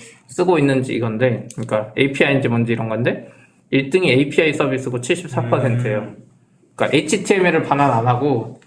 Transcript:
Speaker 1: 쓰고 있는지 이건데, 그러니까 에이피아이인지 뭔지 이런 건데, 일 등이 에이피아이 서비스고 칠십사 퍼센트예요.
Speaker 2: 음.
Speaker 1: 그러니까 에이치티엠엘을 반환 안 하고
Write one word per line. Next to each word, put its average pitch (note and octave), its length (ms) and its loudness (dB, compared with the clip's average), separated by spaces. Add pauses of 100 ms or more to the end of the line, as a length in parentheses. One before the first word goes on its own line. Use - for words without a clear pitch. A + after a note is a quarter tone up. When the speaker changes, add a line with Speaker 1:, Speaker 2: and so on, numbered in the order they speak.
(280)
Speaker 1:
쓰고 F3+ 300 2
있는지 C3 360 0
이건데, A2+ 600 -2
그러니까 A2+ 420 -4
에이피아이인지 C#3 520 2
뭔지 A#2 240 0
이런 A2+ 160 -4
건데, A#2+ 400 -4 (420)
일 C3+ 200 0
등이 F#3 220 2
에이피아이 D3 420 2
서비스고 C3 460 -2
칠십사 D#3 480 -4
퍼센트예요. A#2+ 500 0
Speaker 2:
음. G#2 180 -10 (600)
Speaker 1:
그러니까 A2+ 200 0
에이치티엠엘을 F3 680 2
반환 C#3+ 260 2
안 A#2 160 0
하고 A#2+ 600 -2